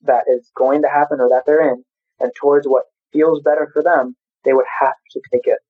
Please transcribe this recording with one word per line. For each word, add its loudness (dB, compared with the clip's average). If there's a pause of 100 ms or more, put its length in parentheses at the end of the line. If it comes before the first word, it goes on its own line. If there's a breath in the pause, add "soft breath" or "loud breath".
that 0
is -2
going 0
to 2
happen -2
or 2
that 0
they're 2
in, -10 (360)
and -4
towards 0
what 0 (280)
feels 0
better -2
for -2
them, 0 (300)
they 2
would 2 (140)
have 0 (180)
to -12 (100)
take -2
it. -2 (100)